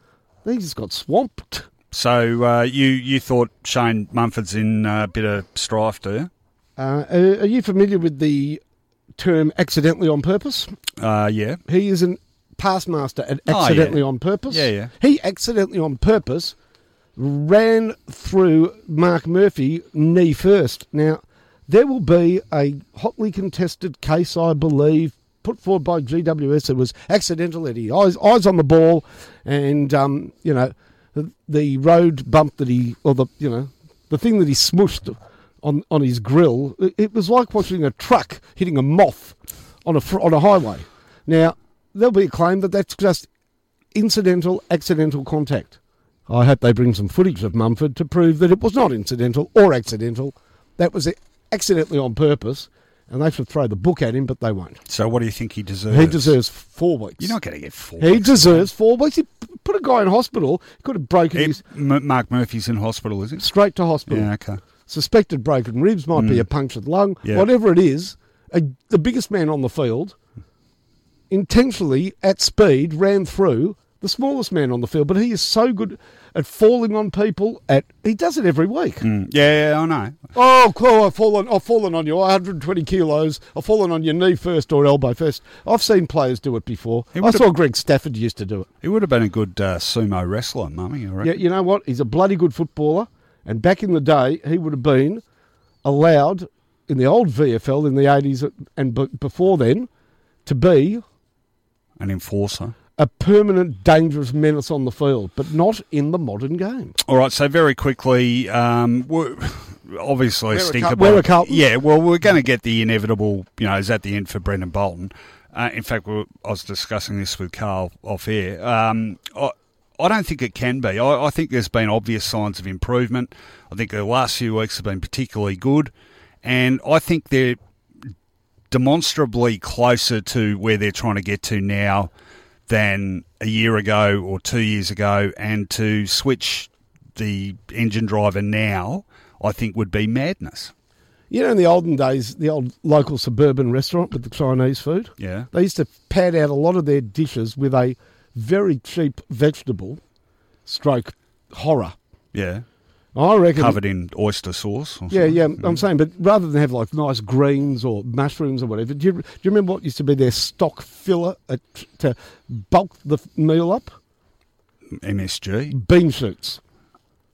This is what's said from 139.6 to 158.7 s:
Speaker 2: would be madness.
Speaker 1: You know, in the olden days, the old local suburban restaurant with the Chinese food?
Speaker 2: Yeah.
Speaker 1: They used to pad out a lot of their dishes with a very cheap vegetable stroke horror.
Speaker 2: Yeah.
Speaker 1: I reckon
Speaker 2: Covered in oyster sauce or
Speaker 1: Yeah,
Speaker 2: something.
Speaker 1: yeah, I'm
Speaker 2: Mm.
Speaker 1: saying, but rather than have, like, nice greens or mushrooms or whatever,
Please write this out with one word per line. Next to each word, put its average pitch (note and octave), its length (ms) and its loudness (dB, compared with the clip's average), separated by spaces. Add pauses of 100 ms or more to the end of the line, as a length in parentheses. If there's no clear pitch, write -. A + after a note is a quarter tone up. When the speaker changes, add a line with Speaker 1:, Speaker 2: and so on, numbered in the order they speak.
Speaker 2:
would G#2 140 -4
be G#2 160 -2
madness. C3+ 640 -8 (560)
Speaker 1:
You A3 140 -2
know, - 100 2
in A3 40 0
the F3 100 6
olden E3+ 280 2
days, C3 420 -2
the D#3 120 -2
old C#3 340 -4
local D3 360 2
suburban C3 520 2
restaurant C3+ 420 -2
with B2 120 -8
the A2+ 60 -16
Chinese C3 500 0
food? F3+ 380 -6
Speaker 2:
Yeah. G2 340 -10
Speaker 1:
They F3 100 0
used F#3+ 140 -2
to D3+ 100 -2 (220)
pad F3+ 260 0
out D3+ 160 2
a C#3+ 40 -4
lot D#3+ 220 0
of D#3+ 100 -2
their C#3+ 140 2
dishes A2+ 560 -6
with C3+ 180 -2
a B2+ 220 0 (380)
very D3+ 440 0
cheap - 420 -6 (100)
vegetable C3+ 680 -4 (640)
stroke - 480 -4 (400)
horror. B2+ 420 -2 (380)
Speaker 2:
Yeah. F#2+ 280 -6 (560)
Speaker 1:
I F3 200 4
reckon E3+ 260 4
Speaker 2:
Covered G#2 220 0
in F#2 340 -6
oyster G2+ 340 -4
sauce A2 480 -10
or F#2 80 -12
Speaker 1:
Yeah, F#3 180 0
Speaker 2:
something. D#3+ 100 2
Speaker 1:
yeah, E3 80 4
I'm D3+ 140 -2
Speaker 2:
Mm. E3+ 200 -2
Speaker 1:
saying, F#3 200 0
but D#3 200 2
rather F#3 300 2
than D3 120 2
have, C#3 120 2
like, A#2 200 -4
nice C#3+ 280 -2
greens C#3 640 0
or G#2+ 180 -4
mushrooms C3+ 580 -4
or B2+ 60 -6
whatever, A2+ 260 -6